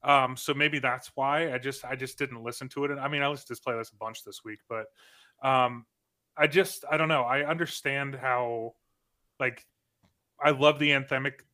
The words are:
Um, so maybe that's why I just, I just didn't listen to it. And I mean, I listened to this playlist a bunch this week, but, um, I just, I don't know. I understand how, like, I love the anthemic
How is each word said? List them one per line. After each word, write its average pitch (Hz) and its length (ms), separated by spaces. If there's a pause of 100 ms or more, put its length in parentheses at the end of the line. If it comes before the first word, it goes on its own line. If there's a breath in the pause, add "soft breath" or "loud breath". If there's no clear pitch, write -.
Um, 131 340
so 143 180
maybe 147 240
that's 127 360
why 143 380
I 127 60
just, 131 260
I 139 120
just 131 220
didn't 127 240
listen 127 280
to 143 140
it. 143 60
And 139 100
I 135 80
mean, 147 140
I 143 60
listened 143 200
to - 40
this 117 80
playlist 113 320
a 107 40
bunch 110 280
this - 200
week, 107 240
but, 110 180 (560 soft breath)
um, 127 440 (500)
I 151 100
just, 170 420
I 151 80
don't 160 120
know. 151 140
I 131 220
understand 139 720
how, 123 600 (680)
like, 127 260 (760)
I 147 100
love 147 280
the 147 120
anthemic 135 500 (140)